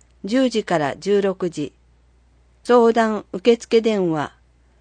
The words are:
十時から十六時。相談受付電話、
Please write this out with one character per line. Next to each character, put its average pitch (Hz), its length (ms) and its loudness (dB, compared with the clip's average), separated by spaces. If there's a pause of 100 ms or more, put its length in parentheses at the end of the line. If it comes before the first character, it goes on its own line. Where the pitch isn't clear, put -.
(240)
十 254 240 0
時 220 160 -4
か 175 140 -2
ら 143 180 -2
十 196 260 -2
六 185 260 -4
時。 220 240 -8 (920)
相 233 300 4
談 226 400 -2
受 233 240 2
付 226 240 0
電 208 300 0
話、 151 220 -4 (480)